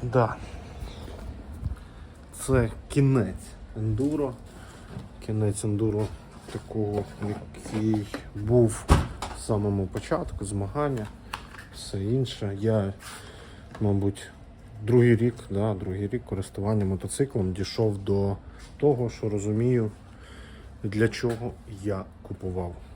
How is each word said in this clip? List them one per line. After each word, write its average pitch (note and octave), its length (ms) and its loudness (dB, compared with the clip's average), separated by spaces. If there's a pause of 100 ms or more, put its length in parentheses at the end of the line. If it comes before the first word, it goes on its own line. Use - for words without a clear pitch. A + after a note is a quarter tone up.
Да. A#2+ 320 4 (2000)
Це B2 320 4 (180)
кінець C3+ 460 4 (420)
ендуро. B2+ 560 2 (920)
Кінець G#2+ 380 0
ендуро G#2+ 420 2 (460)
такого, G#2 520 -2 (240)
який G#2+ 800 -2 (280)
був A2 500 4 (520)
в - 40 -12
самому G2+ 460 2
початку, - 580 -2
змагання, G#2 600 -2 (680)
все - 300 -6
інше. A2 560 0
Я, G#2 340 4 (840)
мабуть, G2+ 520 2 (520)
другий A#2+ 320 8
рік, A#2+ 200 4 (140)
да, G#2 240 2
другий G2 340 -2
рік A#2 180 -4
користування G2+ 600 0
мотоциклом F#2+ 680 0
дійшов G2+ 440 0
до G2 400 2 (400)
того, B2+ 320 4
що - 200 -4
розумію, G#2+ 640 2 (920)
для G#2+ 240 4
чого A#2 460 -2 (300)
я G2 220 -2 (160)
купував F2+ 540 -6 (200)